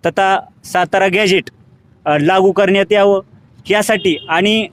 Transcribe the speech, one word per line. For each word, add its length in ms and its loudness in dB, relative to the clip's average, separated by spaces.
तथा 340 0
सातारा 420 -2
गॅझेट, 380 0
अ, 160 0
लागू 320 2
करण्यात 400 0
यावं 280 2
यासाठी 580 -2
आणि 440 0